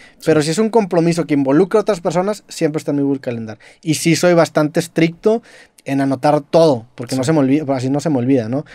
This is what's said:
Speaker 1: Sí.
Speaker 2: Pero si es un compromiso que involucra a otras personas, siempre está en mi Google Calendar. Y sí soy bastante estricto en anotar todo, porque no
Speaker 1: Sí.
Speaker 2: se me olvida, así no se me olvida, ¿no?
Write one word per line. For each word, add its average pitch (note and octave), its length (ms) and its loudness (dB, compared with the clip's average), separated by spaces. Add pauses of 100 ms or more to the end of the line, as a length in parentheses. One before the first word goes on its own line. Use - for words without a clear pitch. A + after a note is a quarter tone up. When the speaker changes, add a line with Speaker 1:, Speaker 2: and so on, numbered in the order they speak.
(180)
Speaker 1:
Sí. - 80 -18
Speaker 2:
Pero D#3 160 4
si D3+ 80 -2
es D#3+ 80 -4
un A3 100 0
compromiso E3+ 560 0
que C#3+ 80 -4
involucra D3 480 2
a - 20 0
otras G3 200 -2
personas, F#3 460 -4
siempre D#3 300 -4
está D3+ 120 -8
en C#3+ 80 -2
mi C#3+ 60 0
Google C#3 160 -2
Calendar. A2+ 380 -10 (240)
Y D#3+ 120 -2
sí D#3+ 220 0
soy F3+ 180 2
bastante D#3 460 0
estricto E3+ 640 -2 (440)
en C#3 160 -2
anotar C#3 400 0
todo, D3+ 420 2 (100)
porque B2+ 220 -8
no C3 60 -2
Speaker 1:
Sí. B2 60 -4
Speaker 2:
se D#3+ 40 2
me D#3+ 60 2
olvida, C#3 260 2 (100)
así B2+ 140 -4
no C#3+ 120 -2
se E3 100 -4
me C#3 80 0
olvida, A#2+ 320 0
¿no? C3+ 120 -4 (120)